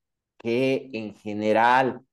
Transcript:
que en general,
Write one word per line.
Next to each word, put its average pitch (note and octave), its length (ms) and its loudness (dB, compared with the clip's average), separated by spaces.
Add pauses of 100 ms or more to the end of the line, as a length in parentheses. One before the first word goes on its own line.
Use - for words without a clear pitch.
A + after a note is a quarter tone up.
(360)
que C3 560 -2
en A2 220 -10
general, A2 880 0 (100)